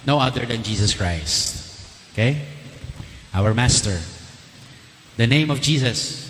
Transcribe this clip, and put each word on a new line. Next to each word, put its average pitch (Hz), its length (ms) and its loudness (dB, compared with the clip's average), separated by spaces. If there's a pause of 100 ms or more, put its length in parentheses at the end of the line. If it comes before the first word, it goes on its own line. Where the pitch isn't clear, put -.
no 143 160 4
other 123 240 0
than 117 160 -2
Jesus 101 320 0
Christ. 85 640 -2 (560)
Okay? 143 320 2 (880)
Our 101 240 4
Master. 120 400 2 (1200)
The 117 120 4
name 147 200 4
of 143 160 0
Jesus 131 680 0